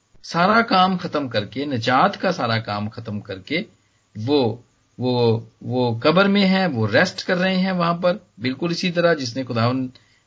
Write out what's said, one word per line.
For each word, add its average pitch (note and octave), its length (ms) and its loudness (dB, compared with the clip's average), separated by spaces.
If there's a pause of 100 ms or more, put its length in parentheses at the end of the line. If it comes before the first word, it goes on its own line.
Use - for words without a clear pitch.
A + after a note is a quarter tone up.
(220)
सारा G3+ 400 2
काम F#3+ 340 2
खत्म D3 320 -4
करके, A2 380 -4
निजात C3 500 2
का F#3 160 -2
सारा A2+ 260 -2
काम G#2 300 -6
खत्म G#2+ 320 -10
करके G2+ 440 -8 (540)
वो, A#2+ 460 0 (360)
वो, A#2+ 480 2 (140)
वो A#2+ 420 -2
कब्र F3+ 240 4
में G3 180 4
है, F#3+ 200 2
वो A#2 200 0
रेस्ट D3+ 360 2
कर F#3 140 -2
रहे F#3 200 0
हैं F#3 160 0
वहां E3+ 220 0
पर, F3+ 320 -2 (140)
बिल्कुल C3 300 -2
इसी F3 200 -4
तरह E3+ 240 2
जिसने C3 300 -6
खुदावंद B2 460 -2 (360)